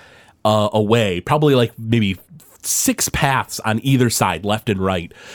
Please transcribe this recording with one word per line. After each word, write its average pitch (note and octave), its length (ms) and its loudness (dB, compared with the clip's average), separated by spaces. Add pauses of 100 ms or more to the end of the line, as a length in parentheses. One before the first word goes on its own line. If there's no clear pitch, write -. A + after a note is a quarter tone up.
(440)
uh, G#2+ 280 2
away, G#2 480 2
probably, D3 340 2
like, A#2+ 240 0
maybe A2+ 380 0 (460)
six - 460 -2
paths C3 520 -2
on A2 220 -2
either B2+ 280 2
side, F#2 340 0
left G#2 240 -2
and G2+ 120 0
right. F#2 340 -4 (200)